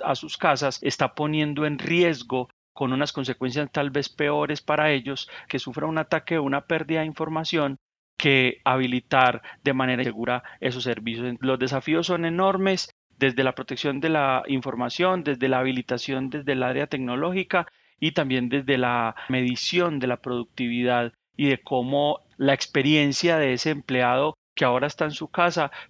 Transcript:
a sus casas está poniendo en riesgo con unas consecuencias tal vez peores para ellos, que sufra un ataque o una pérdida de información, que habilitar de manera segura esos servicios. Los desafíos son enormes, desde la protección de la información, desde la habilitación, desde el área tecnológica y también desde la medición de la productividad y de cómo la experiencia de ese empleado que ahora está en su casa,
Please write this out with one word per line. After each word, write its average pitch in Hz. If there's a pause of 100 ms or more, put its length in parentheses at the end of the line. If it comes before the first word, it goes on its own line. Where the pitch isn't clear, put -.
a 139
sus 147
casas 143
está -
poniendo 151
en 147
riesgo 131 (240)
con 131
unas 143
consecuencias 131
tal 143
vez 139
peores 147
para 151
ellos, 135 (200)
que 139
sufra 139
un 160
ataque 160
o 147
una 139
pérdida 160
de 156
información, 156 (380)
que 131
habilitar 127 (220)
de 143
manera 127
segura 120 (160)
esos 123
servicios. 117
Los 131
desafíos 139
son 175
enormes, 190 (280)
desde 135
la 131
protección 135
de 160
la 139
información, 135
desde 131
la 131
habilitación, 131
desde 143
el 135
área 131
tecnológica 160 (320)
y 156
también 127
desde 131
la 120 (120)
medición 131
de 127
la 123
productividad 120 (240)
y 143
de 131
cómo 139 (160)
la 135
experiencia 147
de 139
ese 139
empleado 131 (200)
que -
ahora 127
está 147
en 151
su 151
casa, 170 (180)